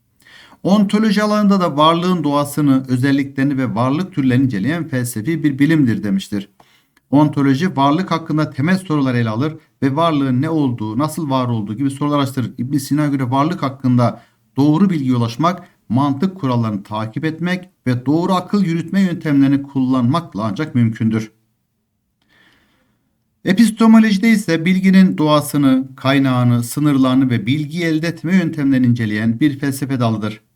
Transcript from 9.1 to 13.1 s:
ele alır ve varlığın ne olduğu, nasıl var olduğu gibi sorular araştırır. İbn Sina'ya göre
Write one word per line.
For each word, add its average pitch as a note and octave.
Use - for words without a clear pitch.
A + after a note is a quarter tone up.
ele A#2
alır C#3
ve C#3
varlığın C#3
ne D#3+
olduğu, A#2
nasıl D3+
var B2+
olduğu G#2+
gibi C3+
sorular D3
araştırır. B2+
İbn C3
Sina'ya D3
göre C3+